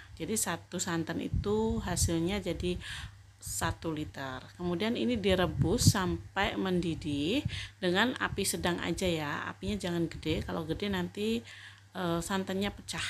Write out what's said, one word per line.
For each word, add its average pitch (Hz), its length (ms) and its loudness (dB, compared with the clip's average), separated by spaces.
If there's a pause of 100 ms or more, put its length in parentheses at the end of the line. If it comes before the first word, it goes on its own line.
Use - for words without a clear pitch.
(200)
Jadi 175 160 -2
satu 175 400 -2
santan 165 480 -2
itu 220 560 2
hasilnya 175 640 2
jadi 175 320 0 (640)
satu 165 560 -2
liter. 139 480 -6 (160)
Kemudian 180 400 0
ini 233 160 2
direbus 185 800 4
sampai 190 640 0
mendidih 175 800 2 (400)
dengan 196 400 4
api 190 240 -2
sedang 175 400 0
aja 180 240 0
ya. 160 400 -2
Apinya 190 320 -4
jangan 170 320 0
gede, - 320 -2
kalau 175 240 -2
gede 202 240 -2
nanti, 202 480 0 (560)
eh, 170 240 0
santannya 190 560 0
pecah - 340 -6